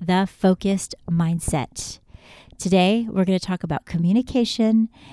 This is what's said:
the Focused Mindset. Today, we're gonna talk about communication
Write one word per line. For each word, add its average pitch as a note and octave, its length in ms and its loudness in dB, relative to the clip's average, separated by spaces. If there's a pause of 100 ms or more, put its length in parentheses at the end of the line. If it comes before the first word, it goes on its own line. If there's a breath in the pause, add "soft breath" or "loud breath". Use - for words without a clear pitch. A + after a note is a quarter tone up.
the F3+ 260 0
Focused F#3+ 720 -2 (120)
Mindset. E3 920 -4 (580 soft breath)
Today, F#3+ 500 2
we're F#3+ 160 0
gonna F#3 140 2
talk F3+ 240 -6
about D#3 240 -6
communication A3 1000 0 (240 loud breath)